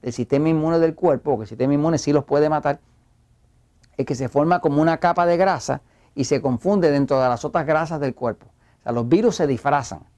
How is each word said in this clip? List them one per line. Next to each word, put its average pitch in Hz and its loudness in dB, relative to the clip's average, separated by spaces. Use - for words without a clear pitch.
del 123 -6
sistema 139 0
inmune 160 0
del 165 2
cuerpo, 147 0
porque 110 -2
el 101 -14
sistema 127 -2
inmune 151 0
sí 147 -2
los 143 2
puede 147 2
matar, 147 -2
es 135 -4
que 135 -4
se 127 -6
forma 160 0
como 147 0
una 160 2
capa 175 0
de 175 2
grasa 160 -2
y 135 -2
se 143 0
confunde 165 2
dentro 139 2
de 127 2
las 120 -4
otras 165 -2
grasas 156 -2
del 139 -4
cuerpo. - -8
O - -20
sea, - -6
los 117 -2
virus 196 2
se 160 0
disfrazan 135 -2